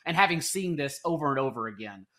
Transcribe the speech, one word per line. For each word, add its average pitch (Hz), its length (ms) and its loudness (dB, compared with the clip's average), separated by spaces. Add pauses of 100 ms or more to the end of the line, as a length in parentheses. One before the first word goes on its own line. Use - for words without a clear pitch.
and 165 100 0
having 175 260 4
seen 180 340 0
this 139 300 -2
over 156 240 2
and 135 100 2
over 120 280 -2
again. 101 380 -10 (140)